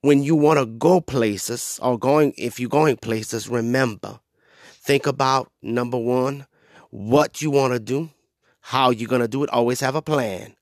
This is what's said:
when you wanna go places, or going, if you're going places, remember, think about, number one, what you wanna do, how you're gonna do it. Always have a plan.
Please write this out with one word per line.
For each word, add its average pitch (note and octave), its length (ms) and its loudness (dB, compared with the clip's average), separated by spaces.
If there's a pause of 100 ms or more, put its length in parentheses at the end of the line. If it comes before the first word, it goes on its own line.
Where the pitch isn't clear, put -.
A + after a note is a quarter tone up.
when C#3 200 4
you D3+ 140 2
wanna D3 300 4
go C3 340 2
places, A#2 800 -4
or B2 160 0
going, C#3+ 400 2
if A#2 220 -8
you're B2 100 -6
going C#3+ 280 2
places, A2 500 -6
remember, A#2 720 -2 (640)
think C#3 240 2
about, C3 440 0 (120)
number A#2+ 340 -2
one, B2+ 480 -2 (440)
what A#2+ 520 2
you D#3 80 -4
wanna C3+ 300 2
do, C3+ 300 -4 (500)
how B2+ 300 2
you're A#2 180 0
gonna A#2+ 220 0
do C3+ 140 -2
it. C#3+ 60 -4
Always A#2+ 300 2
have C3+ 160 -2
a D#3 60 -2
plan. A2 600 -4